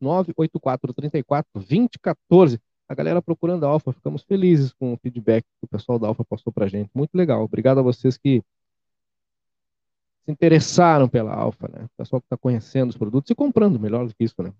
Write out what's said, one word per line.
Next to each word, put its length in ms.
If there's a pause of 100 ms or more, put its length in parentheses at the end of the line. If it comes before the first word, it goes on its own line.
nove 340
oito 240
quatro 340
trinta 240
e 60
quatro, 380
vinte 380
quatorze. 600 (280)
A 60
galera 280
procurando 440
a 40
Alfa, 240
ficamos 300
felizes 500
com 200
o 40
feedback 460
que 220
o 20
pessoal 300
da 100
Alfa 160
passou 280
pra 160
gente. 260
Muito 220
legal. 280
Obrigado 360
a 20
vocês 340
que 280 (1800)
se 80
interessaram 760
pela 260
Alfa, 340
né? 180
O 120
pessoal 240
que 60
tá 100
conhecendo 520
os 80
produtos 340
e 40
comprando, 440
melhor 280
do 60
que 100
isso, 180
né? 180